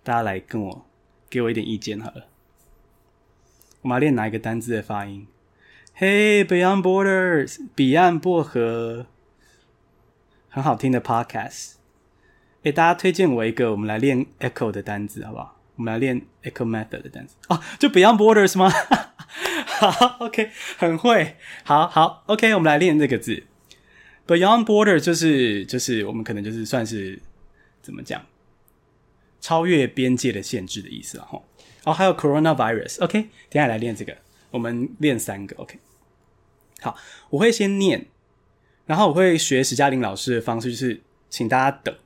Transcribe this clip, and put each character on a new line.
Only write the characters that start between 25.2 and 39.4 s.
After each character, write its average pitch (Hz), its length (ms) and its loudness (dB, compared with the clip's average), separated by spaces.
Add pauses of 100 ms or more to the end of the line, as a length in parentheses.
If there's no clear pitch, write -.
就 127 140 -8
是 110 300 -4
我 104 40 -8
们 110 120 -8
可 113 100 -8
能 101 100 -8
就 107 80 -8
是 113 140 -8
算 120 180 -4
是， 101 380 -10 (640)
怎 - 100 -18
么 - 80 -16
讲？ - 240 -12 (1120)
超 165 280 -2
越 151 180 4
边 127 320 0
界 123 140 -2
的 101 100 -6
限 95 240 -8
制 104 160 -12
的 - 80 -18
意 - 140 -16
思 - 160 -16
啦， - 100 -20
吼。 - 160 -16 (380)
哦， 156 100 0
还 175 100 0
有 190 140 4
coronavirus，OK， 151 1040 0
等 214 80 -8 (220)
一 147 80 -2
下 143 80 2
来 110 100 -2
练 113 180 -4
这 104 80 -12
个。 - 140 -14 (360)
我 123 60 -4
们 117 400 -4
练 139 200 0
三 101 260 -8
个， - 120 -16
OK。 - 220 -18 (1040)
好， - 140 -8 (360)
我 143 80 -2
会 233 120 4
先 202 280 0
念， 180 280 0 (800)
然 156 120 -2
后 208 100 4
我 147 60 2
会 180 240 4
学 135 260 0